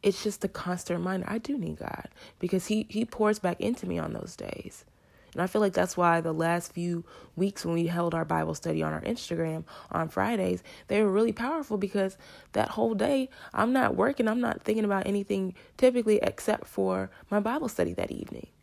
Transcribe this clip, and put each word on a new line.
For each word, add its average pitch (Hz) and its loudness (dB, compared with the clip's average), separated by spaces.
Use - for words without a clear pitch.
it's 196 2
just 202 -4
a - 0
constant 180 -4
reminder, 185 -2
I 226 -4
do 277 -4
need 156 -4
God, - -8
because 180 0
he, 214 0
he 214 -2
pours 214 2
back 175 -2
into 233 -2
me 175 -2
on 156 -4
those - -10
days. - -12
And - -2
I 185 0
feel 208 2
like 202 4
that's 185 2
why 170 4
the 165 -2
last 165 0
few 175 -4
weeks 196 -2
when 170 0
we 170 2
held 170 0
our 165 0
Bible 160 -2
study 160 -2
on 156 0
our 156 -4
Instagram 165 -4
on 165 -2
Fridays, 185 -2
they 208 2
were 202 4
really 214 4
powerful, 254 -4
because 190 -2
that - 0
whole 226 2
day, 262 2
I'm 233 2
not 262 4
working, 220 2
I'm 226 0
not - -2
thinking 220 2
about 196 2
anything 196 0
typically 240 6
except - -2
for 190 0
my 208 2
Bible 247 -2
study - 0
that - -4
evening. - -10